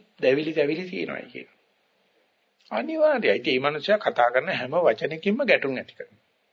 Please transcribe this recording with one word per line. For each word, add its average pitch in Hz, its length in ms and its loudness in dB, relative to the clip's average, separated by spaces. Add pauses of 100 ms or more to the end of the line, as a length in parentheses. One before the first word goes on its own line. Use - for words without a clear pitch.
(160)
දැවිලි 147 380 0
දැවිලි 156 300 0
තියෙනවා - 400 -8
කියලා. - 320 -18 (1160)
අනිවාර්යයි. 285 640 2
ඉතින් 139 200 0
මේ 127 100 0
මනුස්සයා 156 340 0
කතා 120 300 2
කරන 135 220 0
හැම 127 240 -4
වචනකින්ම 160 680 0
ගැටුම් 143 320 2
ඇති 117 200 -10
කරනවා. - 280 -20 (320)